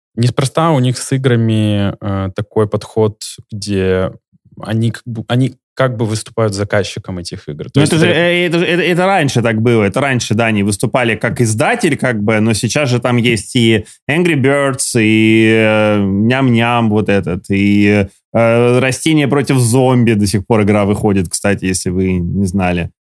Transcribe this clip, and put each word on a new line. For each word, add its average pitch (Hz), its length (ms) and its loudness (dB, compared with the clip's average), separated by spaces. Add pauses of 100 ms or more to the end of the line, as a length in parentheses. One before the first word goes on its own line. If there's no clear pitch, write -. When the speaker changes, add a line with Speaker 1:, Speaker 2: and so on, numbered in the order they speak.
(160)
Speaker 1:
Неспроста 135 560 0
у 147 80 2
них 123 180 0
с - 140 -8
играми, 113 880 0
э, 98 340 -4
такой 104 360 -2
подход, 107 540 -2 (280)
где 95 600 -2 (500)
они 113 300 -2
как - 140 -14
бы, 110 220 -8
они 123 280 0 (200)
как 127 220 -2
бы 117 80 -2
выступают 107 480 -2
заказчиком 98 640 -4
этих 90 320 -12
игр. - 160 -10
То - 100 -14
Speaker 2:
Ну, 139 60 4
Speaker 1:
есть 151 120 2
Speaker 2:
это 160 60 2
же, 165 80 4
Speaker 1:
это 165 120 2
Speaker 2:
э, 175 260 2
это 170 140 0
же, 175 60 0
это, 175 180 -2
это 165 220 0
раньше 165 360 0
так 110 200 0
было. 113 220 2
Это 101 180 0
раньше, 131 340 -2
да, 113 100 2
они 107 180 0
выступали 110 520 0
как 117 260 -4
издатель, 139 560 0
как 120 240 -2
бы, 110 180 0
но 110 140 2
сейчас 131 360 -2
же 123 100 0
там 120 180 0
есть 113 380 -2
и 113 300 4 (240)
Angry 170 260 0
Birds, 135 640 0
и, 110 500 4
э, 107 480 2
Ням-Ням 117 880 0
вот 104 200 0
этот, 90 400 -2
и, 101 580 2 (260)
э, 117 460 2
Растения 139 480 0
против 143 300 0
зомби. 123 560 2
До 104 140 2
сих 95 180 -2
пор 107 180 2
игра 101 220 2
выходит, 98 440 0
кстати, 101 360 -4
если 92 240 -4
вы 92 240 -2
не 92 320 -2
знали. 90 460 -2 (180)